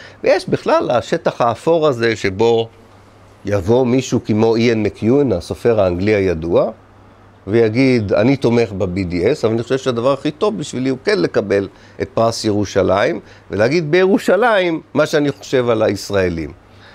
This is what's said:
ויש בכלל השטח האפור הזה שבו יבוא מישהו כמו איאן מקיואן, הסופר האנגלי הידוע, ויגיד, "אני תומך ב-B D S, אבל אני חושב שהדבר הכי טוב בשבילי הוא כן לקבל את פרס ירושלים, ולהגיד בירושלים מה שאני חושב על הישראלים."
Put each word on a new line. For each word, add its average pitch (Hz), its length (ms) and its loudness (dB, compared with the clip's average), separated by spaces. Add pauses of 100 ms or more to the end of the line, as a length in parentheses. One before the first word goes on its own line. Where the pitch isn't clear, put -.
(240)
ויש 311 260 0
בכלל 233 420 0
השטח 165 500 -2
האפור 151 460 0
הזה 117 280 0
שבו 113 540 0 (760)
יבוא 104 400 2
מישהו 127 400 0
כמו 113 300 2
איאן 113 280 2
מקיואן, 117 480 0
הסופר 104 500 0
האנגלי 92 340 0
הידוע, 95 560 0 (760)
ויגיד, 113 680 2
"אני 127 220 2
תומך 117 360 0
ב-B 92 400 -4
D - 20 -8
S, 101 300 0
אבל 110 100 2
אני 117 100 -2
חושב 131 140 -4
שהדבר 127 360 -2
הכי 143 180 -6
טוב 208 260 -4
בשבילי 135 320 -6
הוא 131 160 -4
כן 208 140 0
לקבל 104 480 0 (340)
את 95 120 -8
פרס 113 320 0
ירושלים, 101 760 0 (320)
ולהגיד 143 400 0
בירושלים 185 880 2 (120)
מה 147 120 2
שאני 147 260 0
חושב 127 380 -2
על 110 140 2
הישראלים." 92 680 -2 (440)